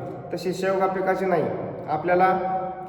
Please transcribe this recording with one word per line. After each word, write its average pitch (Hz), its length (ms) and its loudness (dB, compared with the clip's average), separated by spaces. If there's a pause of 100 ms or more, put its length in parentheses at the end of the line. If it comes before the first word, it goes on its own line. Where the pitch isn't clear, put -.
(340)
तशी 180 180 -2
शेवगा 190 340 0
पिकाची 190 380 0
नाही. 175 200 4 (460)
आपल्याला 180 480 4 (500)